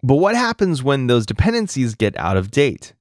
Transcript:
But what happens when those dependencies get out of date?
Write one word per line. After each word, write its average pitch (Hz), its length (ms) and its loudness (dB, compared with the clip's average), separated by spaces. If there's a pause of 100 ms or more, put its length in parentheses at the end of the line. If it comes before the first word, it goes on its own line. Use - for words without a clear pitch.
But 131 140 4
what 202 200 2
happens 208 460 0
when 135 240 0
those 120 180 2
dependencies 135 680 -2
get 107 240 -2
out 92 180 -2
of 95 140 -2
date? 143 500 -2